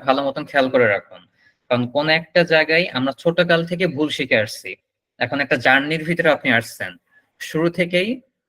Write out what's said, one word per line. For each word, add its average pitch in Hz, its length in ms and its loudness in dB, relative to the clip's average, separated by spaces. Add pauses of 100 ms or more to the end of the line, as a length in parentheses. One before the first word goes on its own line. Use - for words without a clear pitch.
ভালো 135 200 2
মতন 139 240 -4
খেয়াল 139 240 2
করে 123 200 4
রাখুন, 92 260 -8 (500)
কারণ 123 140 0 (100)
কোন 147 160 0
একটা 165 300 2 (120)
জায়গায় 160 400 4
আমরা 131 200 -2 (100)
ছোটকাল 170 380 2 (100)
থেকে 175 160 -2
ভুল 151 300 -2
শিখে 127 280 0
আসছি। - 260 -10 (500)
এখন 120 200 -4
একটা 143 240 0
জার্নির 143 440 2
ভিতরে 170 220 0
আপনি 151 220 0
আসছেন, 113 400 -4 (480)
শুরু 160 300 -4
থেকেই 175 380 -2 (400)